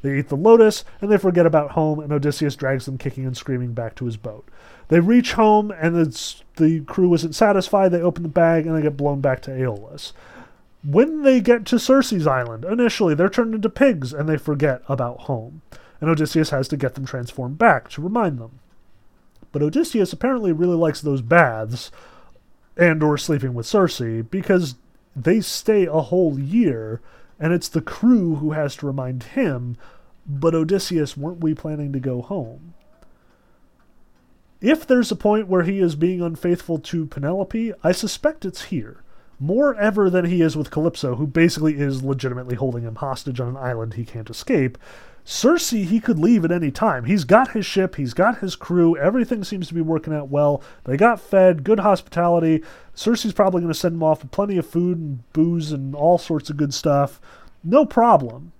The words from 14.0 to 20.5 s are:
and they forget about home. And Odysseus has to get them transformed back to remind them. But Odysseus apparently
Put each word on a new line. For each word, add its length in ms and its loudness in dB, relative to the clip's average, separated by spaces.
and 160 -4
they 100 0
forget 520 -2
about 320 -4
home. 400 -8
And 80 0
Odysseus 400 2
has 200 -2
to 80 -4
get 180 -4
them 100 -8
transformed 520 -8
back 340 0
to 100 -12
remind 360 -2
them. 220 -16
But 100 -2
Odysseus 500 0
apparently 400 -2